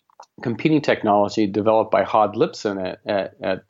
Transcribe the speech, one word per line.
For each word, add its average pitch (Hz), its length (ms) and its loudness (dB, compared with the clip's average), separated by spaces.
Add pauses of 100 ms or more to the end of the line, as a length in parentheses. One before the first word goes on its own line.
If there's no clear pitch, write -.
(420)
competing 147 380 0
technology 104 640 2
developed 107 460 0
by 101 100 4
Hod 104 320 0
Lipson 101 500 -4
at, 85 220 -8
at, 101 340 -4
at, 95 280 -4